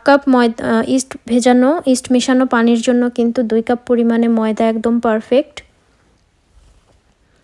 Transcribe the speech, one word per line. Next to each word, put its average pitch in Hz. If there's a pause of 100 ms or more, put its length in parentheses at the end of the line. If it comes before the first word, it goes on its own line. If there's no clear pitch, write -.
কাপ 277
ময়দা, 240
ইস্ট 254
ভেজানো, 247
ইস্ট 254
মেশানো 254
পানির 233
জন্য 247
কিন্তু 233
দুই 220
কাপ 240
পরিমাণে 233
ময়দা 220
একদম 226
পারফেক্ট। 233 (1900)